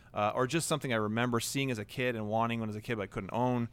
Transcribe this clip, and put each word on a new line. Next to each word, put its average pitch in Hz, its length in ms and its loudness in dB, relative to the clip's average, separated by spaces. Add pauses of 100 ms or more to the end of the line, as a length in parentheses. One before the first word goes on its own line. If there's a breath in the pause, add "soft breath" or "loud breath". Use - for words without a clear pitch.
(120)
uh, 104 220 2
or 127 140 4
just 151 200 0
something 143 240 0
I 117 40 2
remember 113 440 2
seeing 139 300 -2
as 117 80 -2
a 104 80 -6
kid 127 300 -2
and 107 120 -4
wanting 113 320 0
when 110 80 -2
as 104 80 -6
a 107 60 -6
kid 120 140 -4
but 101 80 -2
I - 20 -4
couldn't 98 260 -6
own. 120 400 2